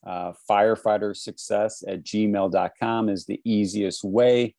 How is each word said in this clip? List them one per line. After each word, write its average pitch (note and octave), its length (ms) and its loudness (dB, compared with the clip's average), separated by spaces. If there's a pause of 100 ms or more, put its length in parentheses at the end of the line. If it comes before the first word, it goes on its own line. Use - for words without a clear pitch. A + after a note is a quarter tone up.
uh, F2+ 260 -8 (180)
firefighter G#2 640 2
success - 720 -4
at F#2+ 180 -8
gmail G2+ 480 0
dot F2+ 260 0
com A2+ 300 -2
is F#2+ 160 -4
the - 200 -8
easiest G#2 600 -2
way. A#2+ 540 2